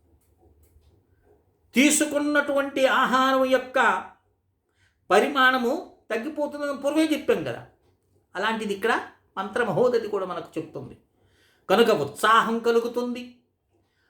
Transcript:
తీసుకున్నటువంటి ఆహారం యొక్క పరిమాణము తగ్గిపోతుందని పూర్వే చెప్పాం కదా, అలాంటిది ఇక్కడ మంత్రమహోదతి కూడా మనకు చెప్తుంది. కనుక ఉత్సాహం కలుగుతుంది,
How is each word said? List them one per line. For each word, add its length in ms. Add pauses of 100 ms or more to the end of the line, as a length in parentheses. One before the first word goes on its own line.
(1800)
తీసుకున్నటువంటి 1080
ఆహారం 600
యొక్క 640 (1000)
పరిమాణము 840 (180)
తగ్గిపోతుందని 680
పూర్వే 280
చెప్పాం 380
కదా, 240 (680)
అలాంటిది 380
ఇక్కడ 340 (300)
మంత్రమహోదతి 680
కూడా 180
మనకు 340
చెప్తుంది. 380 (720)
కనుక 200
ఉత్సాహం 680
కలుగుతుంది, 800 (720)